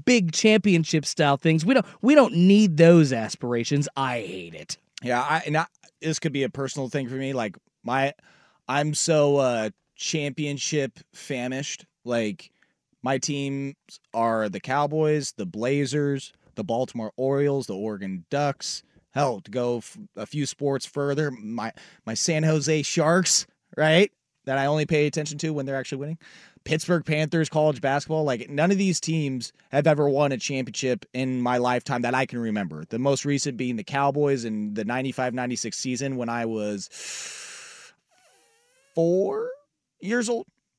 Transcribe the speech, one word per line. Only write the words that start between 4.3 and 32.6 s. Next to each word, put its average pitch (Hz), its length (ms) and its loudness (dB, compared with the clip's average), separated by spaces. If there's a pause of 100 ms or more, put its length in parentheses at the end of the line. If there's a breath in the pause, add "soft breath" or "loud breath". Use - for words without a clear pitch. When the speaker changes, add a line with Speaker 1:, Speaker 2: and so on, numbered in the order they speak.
Speaker 1:
it. 156 220 -12 (260)
Speaker 2:
Yeah, 123 200 0
I, 151 240 0
and 147 100 0
I, 160 80 2 (380)
this 156 160 -2
could 151 160 -4
be 139 80 0
a 123 80 0
personal 135 400 -8
thing 135 180 -4
for 127 60 -8
me. 135 180 -6
Like, 113 240 -4 (260)
my, 135 300 0 (560 soft breath)
I'm 147 240 0
so, 147 460 4
uh, 120 320 0 (260)
championship 143 1000 -4 (160)
famished. 131 720 -8 (180)
Like, 113 460 -4 (520)
my 135 140 0
teams 139 580 -4 (380)
are 113 380 0
the 98 100 -8
Cowboys, 147 800 0
the 101 80 -6
Blazers, 139 880 -2 (220)
the 107 80 -6
Baltimore 117 520 -4
Orioles, 139 520 0
the 101 80 -6
Oregon 98 520 -6
Ducks. - 540 -4 (300)
Hell, 131 280 -2
to 104 100 -20
go 120 280 -2
f-, - 180 -14 (180)
a 107 120 -10
few 147 180 -4
sports 139 400 -4
further, 143 460 -2
my, 113 420 -8 (320 soft breath)
my 110 80 -8
San 156 300 0
Jose 156 400 2
Sharks, 170 640 2 (320)
right? 160 340 4 (340)
That 135 100 -2
I 135 100 0
only 151 200 0
pay 151 200 2
attention 151 320 -4
to 160 120 -4
when 143 160 -4
they're 135 100 -4
actually 135 220 -6
winning. 151 200 -8 (460 soft breath)
Pittsburgh 160 400 0
Panthers, 156 460 0
college 151 320 2
basketball. 143 420 0
Like, 123 240 -2
none 147 220 2
of 202 80 2
these 190 200 0
teams 143 540 -4 (180)
have 147 160 2
ever 147 220 4
won 139 240 2
a 127 60 -4
championship 127 760 -4
in 127 300 -2
my 123 160 0
lifetime 123 440 0
that 120 120 -2
I 131 100 2
can 123 140 -8
remember. 101 500 -4